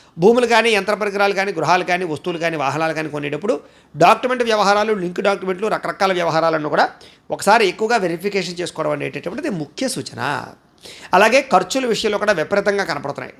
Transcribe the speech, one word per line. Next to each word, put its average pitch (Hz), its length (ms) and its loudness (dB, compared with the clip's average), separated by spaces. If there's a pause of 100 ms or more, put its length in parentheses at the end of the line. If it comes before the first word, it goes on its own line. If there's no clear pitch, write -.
(180)
భూములు 233 280 6
కానీ, 226 240 4
యంత్ర 202 240 2
పరికరాలు 202 400 0
కానీ, 196 180 -2
గృహాలు 165 320 2
కానీ, 180 200 -2
వస్తువులు 170 340 -6
కానీ, 160 180 -2
వాహనాలు 151 360 -2
కానీ 156 160 -6
కొనేటప్పుడు 147 520 -4 (360)
డాక్యుమెంట్ 220 460 4
వ్యవహారాలు, 214 500 2
లింక్ 180 280 -4
డాక్యుమెంట్లు, 190 460 -2
రకరకాల 185 460 -2
వ్యవహారాలను 160 560 0
కూడా 170 200 2 (420)
ఒకసారి 196 360 4
ఎక్కువగా 220 300 0
వెరిఫికేషన్ 180 640 -4
చేసుకోవడం 156 300 -4
అనేటటువంటిది 147 600 -6
ముఖ్య 185 380 -6
సూచన. 123 560 -6 (680)
అలాగే 220 260 6 (120)
ఖర్చుల 214 340 2
విషయంలో 208 320 -2
కూడా 208 140 0
విపరీతంగా 196 520 0
కనపడుతున్నాయి. 143 560 -8